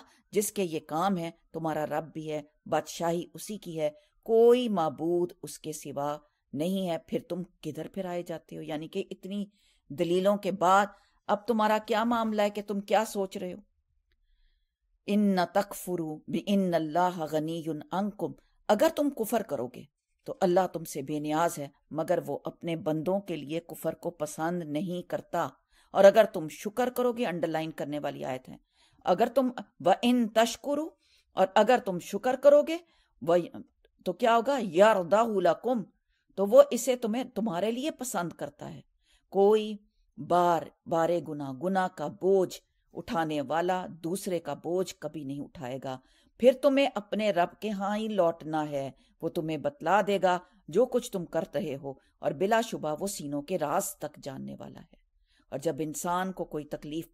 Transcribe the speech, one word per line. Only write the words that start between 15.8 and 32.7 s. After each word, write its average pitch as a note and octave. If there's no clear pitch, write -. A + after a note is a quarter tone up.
बि -
इन्नल्लाह F3
गनियुन D#3
अंकुम", F#3
अगर G#3+
तुम D4
कुफर A3+
करोगे -
तो D#3
अल्लाह F3+
तुमसे D#3+
बेनियाज D3+
है, C#3+
मगर D#3+
वो C#3+
अपने -
बंदों D#3+
के F#3+
लिए D3
कुफर E3
को -
पसंद E3
नहीं E3+
करता। D#3
और G3
अगर G3+
तुम D#3+
शुक्र A3+
करोगे, B3
अंडरलाइन D#3+
करने D3
वाली C#3+
आयत C3
है, -
अगर F#3
तुम, B3+
"व E3
इन A#3+
तशकुरु", C4
और F#3+
अगर A3+
तुम F#3
शुक्र B3+
करोगे, D4